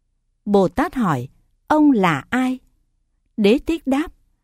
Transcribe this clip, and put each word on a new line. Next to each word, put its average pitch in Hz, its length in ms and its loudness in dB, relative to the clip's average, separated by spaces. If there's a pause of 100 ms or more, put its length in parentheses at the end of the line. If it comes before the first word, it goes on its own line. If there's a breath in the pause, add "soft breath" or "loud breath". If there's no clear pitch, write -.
(460)
Bồ 202 220 2
Tát 294 280 -4
hỏi, 156 320 -4 (400)
"Ông 302 240 4
là 180 380 0
ai?" 254 300 -4 (800)
Đế 220 280 4
Thích - 220 -6
đáp, 277 260 -2 (300)